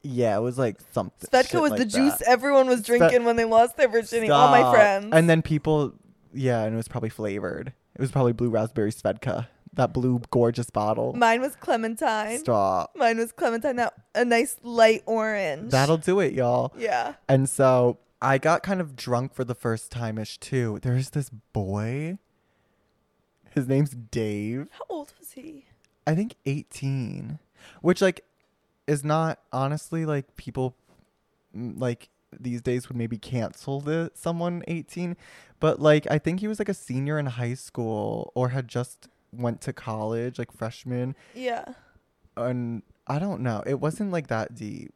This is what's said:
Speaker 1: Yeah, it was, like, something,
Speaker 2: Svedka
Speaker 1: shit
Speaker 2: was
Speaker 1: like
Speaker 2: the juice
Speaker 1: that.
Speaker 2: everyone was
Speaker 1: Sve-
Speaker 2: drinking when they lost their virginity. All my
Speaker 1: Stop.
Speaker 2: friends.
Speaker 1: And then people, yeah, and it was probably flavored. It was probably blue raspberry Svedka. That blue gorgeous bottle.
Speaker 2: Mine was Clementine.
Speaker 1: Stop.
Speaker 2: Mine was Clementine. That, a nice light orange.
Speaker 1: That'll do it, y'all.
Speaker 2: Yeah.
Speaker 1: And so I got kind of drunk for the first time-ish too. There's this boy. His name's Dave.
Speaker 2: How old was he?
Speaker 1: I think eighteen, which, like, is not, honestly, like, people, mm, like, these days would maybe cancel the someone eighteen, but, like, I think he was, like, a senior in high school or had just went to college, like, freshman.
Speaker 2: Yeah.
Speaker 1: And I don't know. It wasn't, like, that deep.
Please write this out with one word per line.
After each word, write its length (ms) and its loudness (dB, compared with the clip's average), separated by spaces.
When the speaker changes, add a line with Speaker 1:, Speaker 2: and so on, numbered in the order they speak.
Speaker 1:
Yeah, 360 0
it 20 0
was, 180 -2
like, 200 -2
something, 380 -6
Speaker 2:
Svedka 200 4
Speaker 1:
shit 100 2
Speaker 2:
was 120 2
Speaker 1:
like 80 0
Speaker 2:
the 60 2
juice 320 2
Speaker 1:
that. 100 0
Speaker 2:
everyone 380 6
was 160 2
Speaker 1:
Sve- 40 -10
Speaker 2:
drinking 260 6
when 120 4
they 80 2
lost 320 4
their 120 4
virginity. 420 0
All 200 8
my 100 10
Speaker 1:
Stop. 140 6
Speaker 2:
friends. 380 6
Speaker 1:
And 160 6
then 140 6
people, 500 0
yeah, 300 0
and 100 -2
it 40 -4
was 120 -6
probably 220 -6
flavored. 640 -6
It 60 -10
was 100 -2
probably 220 2
blue 180 -2
raspberry 420 0
Svedka. 560 -4
That 160 0
blue 280 0
gorgeous 400 0
bottle. 420 -2
Speaker 2:
Mine 280 2
was 160 -4
Clementine. 840 -2
Speaker 1:
Stop. 560 0
Speaker 2:
Mine 220 2
was 140 -4
Clementine. 440 -2
That, 180 -2
a 100 2
nice 380 2
light 440 6
orange. 640 -2
Speaker 1:
That'll 280 4
do 220 2
it, 120 2
y'all. 460 0
Speaker 2:
Yeah. 360 -2
Speaker 1:
And 200 6
so 500 4
I 160 2
got 240 0
kind 180 -4
of 160 -8
drunk 380 -4
for 100 -4
the 100 -6
first 380 -4
time-ish 460 -8
too. 440 -4
There's 280 -2
this 200 -6
boy. 680 -4
His 140 0
name's 220 2
Dave. 840 -6
Speaker 2:
How 160 -16
old 300 -12
was 140 -20
he? 340 -20
Speaker 1:
I 80 0
think 200 -2
eighteen, 960 -6
which, 200 0
like, 240 0
is 160 0
not, 380 -2
honestly, 540 -4
like, 300 -6
people, 400 -6
mm, 240 -10
like, 300 -6
these 240 -8
days 260 -2
would 80 -10
maybe 220 -6
cancel 640 -6
the 340 -4
someone 540 -6
eighteen, 480 -8
but, 220 0
like, 300 6
I 80 2
think 220 -2
he 80 -6
was, 100 -6
like, 100 -4
a 60 -4
senior 440 -4
in 80 -4
high 280 -4
school 840 -6
or 140 0
had 180 -6
just 400 -8
went 300 -4
to 100 -8
college, 680 -6
like, 140 -10
freshman. 640 -8
Speaker 2:
Yeah. 300 -6
Speaker 1:
And 460 -6
I 100 -2
don't 220 -6
know. 260 -4
It 140 -4
wasn't, 320 -4
like, 160 -6
that 260 -6
deep. 420 -14